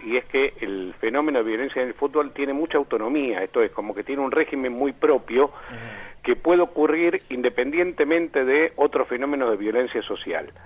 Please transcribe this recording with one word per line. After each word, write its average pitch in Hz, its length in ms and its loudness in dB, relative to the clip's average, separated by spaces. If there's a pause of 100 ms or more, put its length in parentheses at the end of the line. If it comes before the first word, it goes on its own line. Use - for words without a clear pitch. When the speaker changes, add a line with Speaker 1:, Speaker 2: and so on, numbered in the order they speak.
Speaker 1:
y 113 120 0
es 123 100 -2
que 135 340 0
el 95 400 -6
fenómeno 139 380 0
de 110 100 0
violencia 131 320 -4
en 127 80 -2
el 113 60 -10
fútbol 143 400 -2
tiene 139 200 -4
mucha 160 220 -2
autonomía, 127 680 0
esto 120 180 0
es, 104 80 0
como 107 240 -8
que 101 80 -6
tiene 139 180 -4
un 135 120 -2
régimen 135 400 0
muy 131 200 -2
propio 131 540 4
Speaker 2:
Ujú. - 80 -4 (680)
Speaker 1:
que 123 100 4
puede 170 260 4
ocurrir 170 720 2
independientemente 147 1120 0
de 147 320 4
otros 143 320 2
fenómenos 131 420 -2
de 107 60 2
violencia 110 460 0
social. 82 480 -6 (160)